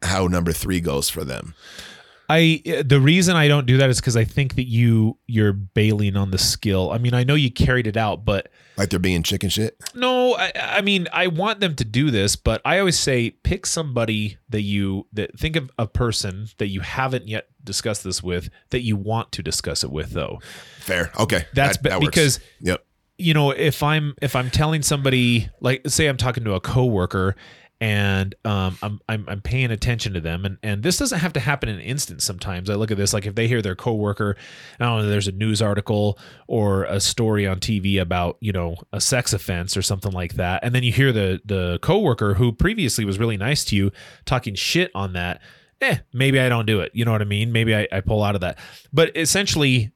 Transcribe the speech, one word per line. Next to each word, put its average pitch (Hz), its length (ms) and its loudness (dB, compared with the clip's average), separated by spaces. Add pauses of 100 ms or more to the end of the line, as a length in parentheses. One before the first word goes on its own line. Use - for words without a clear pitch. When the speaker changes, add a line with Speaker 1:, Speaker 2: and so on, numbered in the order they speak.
Speaker 1:
how 95 240 0
number 87 260 0
three 90 280 -2
goes 71 300 -2
for 82 140 -8
them. 65 300 -10 (720)
Speaker 2:
I, 160 580 2
the 135 160 6
reason 175 340 6
I 151 140 6
don't 147 180 4
do 127 100 6
that 135 120 6
is 120 100 2
'cause 117 160 0
I 113 80 4
think 135 320 0
that 127 140 0
you, 113 480 4 (100)
you're 107 240 4
bailing 104 640 2
on 98 160 0
the 92 60 0
skill. 92 520 0
I 98 80 -2
mean, 120 160 0
I 123 120 2
know 143 100 2
you 135 160 2
carried 127 360 2
it 107 100 -2
out, 104 260 0
but 104 240 0 (300)
Speaker 1:
Like 98 120 0
they're 95 100 0
being 90 220 2
chicken 95 280 -2
shit? - 260 -2 (180)
Speaker 2:
No, 254 420 2
I, 180 200 -2
I 208 260 -2
mean, 196 300 0
I 180 160 0
want 196 320 -2
them 175 160 0
to 123 80 -2
do 123 260 0
this, 101 280 2
but 110 260 -2
I 165 160 2
always 190 180 2
say, 123 340 0
pick - 340 -4
somebody 113 720 -2 (100)
that 110 140 -2
you, 101 500 0
that, 107 260 -6
think 160 200 -2
of 131 200 -6
a 110 100 -2
person 107 600 -4 (100)
that 107 100 -2
you 95 120 -4
haven't 127 480 -4
yet 107 220 -8 (160)
discussed 101 400 -6
this 92 180 -6
with, 87 260 -4 (200)
that 131 100 0
you 113 160 0
want 107 380 -4
to - 100 -8
discuss - 400 -4
it 64 80 -6
with, 76 200 -6
though. 76 280 -6 (400)
Speaker 1:
Fair. 90 400 -2
Okay. 92 340 2
Speaker 2:
That's 127 240 2
Speaker 1:
That, - 60 -6
Speaker 2:
be-, 143 60 2
Speaker 1:
that 92 100 0
works. 151 160 2
Speaker 2:
because 147 240 4 (220)
Speaker 1:
Yep. 87 240 -2 (320)
Speaker 2:
you 165 160 2
know, 143 180 4
if 143 320 0
I'm, 147 380 0
if 135 160 -2
I'm 127 120 -2
telling 156 340 0
somebody, 127 640 2 (100)
like, 127 300 0
say 156 180 2
I'm 135 100 2
talking 120 280 -2
to 104 80 0
a 92 80 0
coworker 98 720 2 (480)
and, 98 520 2 (100)
um, 95 380 -2
I'm, 104 160 -6 (100)
I'm, 110 180 -4
I'm 101 140 -8
paying 123 300 -2
attention 110 420 -2
to 87 80 -4
them. 85 240 -4
And, 98 160 -6
and 104 220 -4
this 175 140 0
doesn't 262 200 -2
have 165 160 -2
to 147 60 0
happen 127 280 -2
in 104 100 -4
an 78 40 -12
instant. 117 400 -6
Sometimes 90 480 -6
I 104 60 0
look 107 160 0
at 101 60 -2
this, 101 140 0
like, 101 140 -2
if 101 80 -6
they 113 140 0
hear 117 160 0
their 95 120 -2
coworker, 104 640 -2 (420)
I 120 60 -2
don't 113 160 0
know, 104 80 0
there's 101 180 0
a 95 40 -4
news 107 320 0
article 104 560 0 (280)
or 101 360 2
a 98 160 -2
story 107 480 0
on 92 120 -2
T 107 200 -2
V 98 180 0
about, 90 420 -2
you 107 120 -4
know, 87 240 -4 (180)
a 101 80 -4
sex - 320 0
offense 90 420 -4
or 95 60 -2
something 98 300 -4
like 90 240 -6
that. 92 280 -2
And 120 120 0
then 127 80 0
you 120 80 2
hear 135 200 4
the, 98 320 0
the 90 380 -2
coworker 131 540 2
who 120 160 2
previously 160 520 0
was 98 140 -2
really 113 200 0
nice 123 280 -2
to 110 100 0
you 98 160 4 (340)
talking 117 280 -2
shit 175 400 0
on 95 200 -4
that. 87 280 -6 (400)
Eh, 254 160 2 (160)
maybe 131 260 2
I 127 100 4
don't 117 180 2
do 107 140 2
it. - 120 -4
You 117 100 -2
know 117 100 0
what 107 100 0
I - 20 -2
mean? 104 260 0
Maybe 113 240 2
I, 104 160 0
I 95 100 -2
pull 107 220 2
out 101 120 0
of 90 60 -2
that. 87 180 -6 (340)
But 165 240 2
essentially, 147 800 2